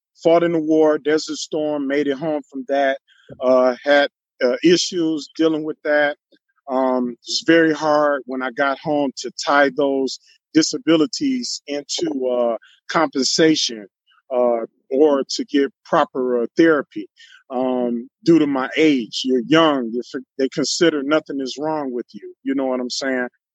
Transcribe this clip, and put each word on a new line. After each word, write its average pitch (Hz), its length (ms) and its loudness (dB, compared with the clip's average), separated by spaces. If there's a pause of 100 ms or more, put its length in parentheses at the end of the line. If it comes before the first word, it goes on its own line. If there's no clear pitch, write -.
(200)
fought 170 220 4
in 170 80 0
the 170 80 0
war, 156 400 2
Desert 151 380 -2
Storm, 151 500 -6
made 143 220 -2
it 135 100 -4
home 151 320 -4
from 135 160 -12
that, 139 320 0 (420)
uh, 127 440 4
had, 143 260 4 (320)
uh, 127 220 2
issues 165 720 0
dealing 160 260 0
with 156 220 -8
that. 147 320 0 (520)
Um, 127 540 0
it's - 240 -6
very 165 260 4
hard 147 540 0
when 131 160 -8
I 127 80 -6
got 135 300 -2
home 147 380 -2
to 120 120 -10 (160)
tie 143 300 4
those 135 420 -2 (360)
disabilities 147 1120 0
into, 143 580 -6
uh, 120 300 0 (320)
compensation, 147 1000 0 (480)
uh, 120 320 0 (240)
or 139 380 4
to - 160 -6
get 139 280 0 (120)
proper, 127 580 -2
uh, 117 40 -4 (100)
therapy, 165 520 2 (420)
um, 127 600 -4 (140)
due 165 160 6
to 151 80 2
my 131 280 -2
age. 143 480 2
You're 127 220 0
young. 143 460 2
You're 120 100 -6 (120)
f-, 135 80 -10 (140)
they 135 120 -2
consider 151 560 0
nothing 151 360 -2
is 127 160 -10
wrong 147 360 -6
with 120 180 -8
you. 359 320 -20
You 135 140 -4
know 135 100 -2
what 127 140 -2
I'm 123 100 -6
saying? 131 380 -4 (260)